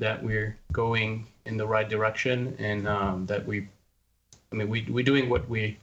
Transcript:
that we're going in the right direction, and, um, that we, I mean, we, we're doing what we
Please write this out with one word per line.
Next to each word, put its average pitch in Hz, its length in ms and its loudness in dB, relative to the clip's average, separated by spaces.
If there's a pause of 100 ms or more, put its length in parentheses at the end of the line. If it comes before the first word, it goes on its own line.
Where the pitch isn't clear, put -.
that 110 200 0
we're 107 380 -2 (140)
going 113 520 0 (220)
in 110 100 -4
the 107 80 -2
right 110 240 2
direction, 123 680 0
and, 104 300 -2
um, 98 380 0
that 101 200 -2
we, 104 220 -4 (840)
I 110 60 -6
mean, 104 120 0
we, 113 220 -2
we're 123 140 0
doing 135 240 4
what 120 200 2
we 107 340 -2